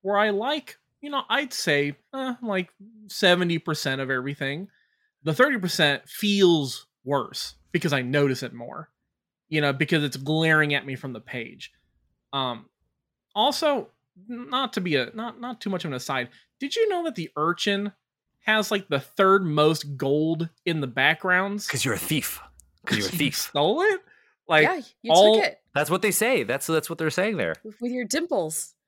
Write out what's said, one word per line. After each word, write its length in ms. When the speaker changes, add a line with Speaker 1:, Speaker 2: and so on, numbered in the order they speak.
Speaker 1:
where 160
I 120
like, 480
you 80
know, 180
I'd 240
say, 440
uh, 280
like 300
seventy 500
percent 420
of 80
everything, 600
the 100
thirty 240
percent 500
feels 760
worse 520
because 200
I 100
notice 400
it 120
more, 340
you 120
know, 140
because 300
it's 120
glaring 580
at 120
me 100
from 160
the 80
page. 520
Um, 340
also, 540
not 460
to 60
be 160
a, 160
not, 280
not 200
too 100
much 140
of 60
an 60
aside, 320
did 160
you 120
know 160
that 120
the 200
urchin 560
has, 260
like, 180
the 120
third 440
most 540
gold 500
in 160
the 60
backgrounds? 800
Speaker 2:
'Cause 180
you're 100
a 40
thief. 420
'Cause 120
you're 100
a 20
Speaker 1:
<laughs> 20
You 60
Speaker 2:
thief. 180
Speaker 1:
stole 460
it? 180
Like, 140
Speaker 3:
Yeah, 180
you 100
Speaker 1:
all 220
Speaker 3:
took 100
it. 160
Speaker 2:
That's 160
what 120
they 100
say. 320
That's, 240
that's 200
what 100
they're 120
saying 260
there. 180
Speaker 3:
With 280
your 140
dimples. 680